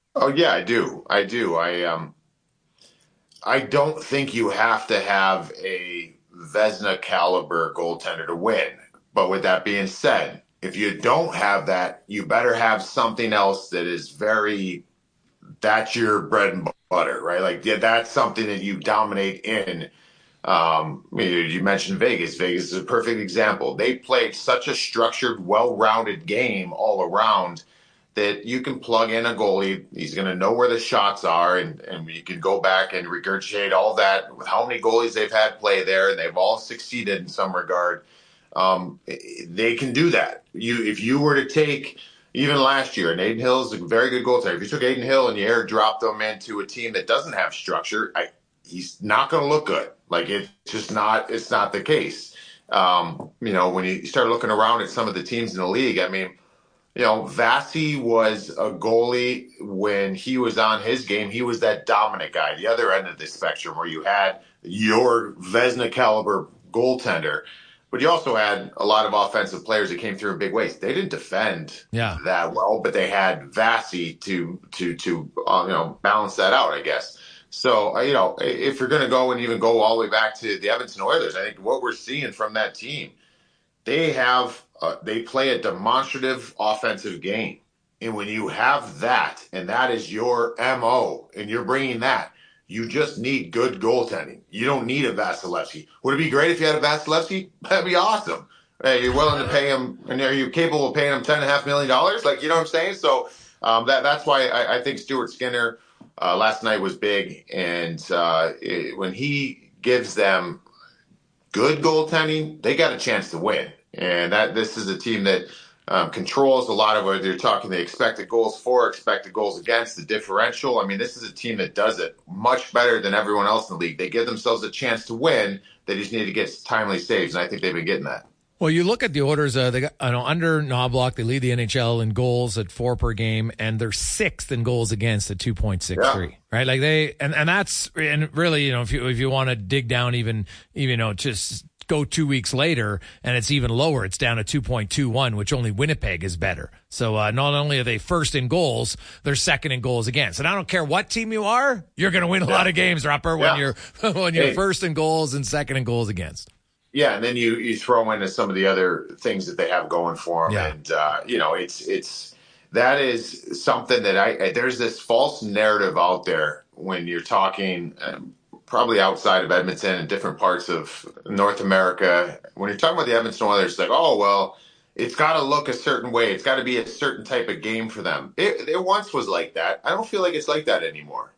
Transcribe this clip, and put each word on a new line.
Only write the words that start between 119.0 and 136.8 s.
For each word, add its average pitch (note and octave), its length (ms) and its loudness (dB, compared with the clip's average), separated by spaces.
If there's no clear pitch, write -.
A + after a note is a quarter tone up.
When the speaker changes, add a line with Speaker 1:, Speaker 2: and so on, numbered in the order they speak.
Speaker 1:
goals G2+ 280 -2
against, A#2 360 0
the F2 80 -12
differential. G#2+ 760 0
I G2+ 60 0
mean, G2 120 -4
this A#2 180 -6
is A#2 120 -14
a - 40 -18
team A2+ 260 -8
that F2+ 160 -4
does A2 260 2
it D#2+ 160 -6
much A2+ 460 -2
better A#2+ 300 4
than G2 120 -2
everyone G#2 320 2
else A2 240 2
in F2+ 60 -10
the E2 40 -6
league. D#2+ 180 -4
They F#2 100 -2
give A#2 180 0
themselves A2+ 360 -2
a A2+ 80 -6
chance A2+ 360 -4
to A#2 80 -8
win. A2+ 460 2
They G2+ 120 -2
just G2+ 140 -8
need A2 120 -2
to F#2+ 80 -6
get G2+ 180 -2
timely G#2 340 -2
saves, F2+ 360 -2
and F2 100 0
I F2 40 -6
think E2+ 140 -8
they've F2+ 120 0
been E2+ 100 -4
getting E2+ 200 -2
that. C2 220 -8
Speaker 2:
Well, D#3+ 100 2
you E3+ 140 2
look A3+ 180 0
at G#3+ 100 -2
the D3 80 0
orders, C#3+ 360 2
uh, B2+ 140 2
they B2+ 120 0
got, D3+ 180 -4
you B2+ 120 0
know, B2 120 -2
under D#3+ 380 0
Knoblauch, B2+ 540 0
they A#2 80 -2
lead B2+ 160 0
the B2 120 0
N A#2+ 80 0
H A#2 160 -2
L A#2 240 2
in A2 100 0
goals B2 460 0
at G#2 160 -4
four A#2+ 240 -2
per A2+ 160 0
game, A2 460 -2
and A2+ 200 -2
they're A2+ 140 -2
sixth - 600 -4
in A#2+ 100 -2
goals A#2 300 0
against G#2+ 380 0
at G2 80 -6
two A#2 160 -2
point F#2+ 280 -2
six F#2+ 300 2
three, F2+ 160 -2
Speaker 1:
Yeah. - 60 -16
Speaker 2:
right? A#2+ 140 2
Like, C3 140 2